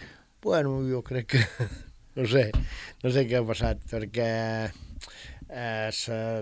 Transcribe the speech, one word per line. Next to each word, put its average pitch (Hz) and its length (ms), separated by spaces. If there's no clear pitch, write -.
Bueno, 139 480
jo 127 140
crec 127 240
que, 127 140
<laughs> - 720
no 131 140
sé, 113 240
no 127 80
sé 131 160
què 120 160
ha - 20
passat, 110 460
perquè, 113 400
eh, 113 420
s'ha 113 300